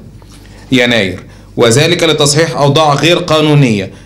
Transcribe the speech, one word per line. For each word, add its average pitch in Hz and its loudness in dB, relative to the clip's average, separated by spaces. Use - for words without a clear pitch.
يناير، 117 0
وذلك 147 2
لتصحيح 156 0
أوضاع 143 0
غير 165 0
قانونية 147 0